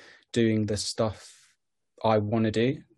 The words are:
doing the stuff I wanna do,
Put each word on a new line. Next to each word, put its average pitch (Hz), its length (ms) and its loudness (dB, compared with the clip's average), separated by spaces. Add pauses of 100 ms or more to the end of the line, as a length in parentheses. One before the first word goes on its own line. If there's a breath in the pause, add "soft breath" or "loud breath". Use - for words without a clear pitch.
(320 loud breath)
doing 110 340 2
the 107 100 -2
stuff - 600 -6 (680)
I 110 140 4
wanna 110 320 0
do, 120 320 0 (160)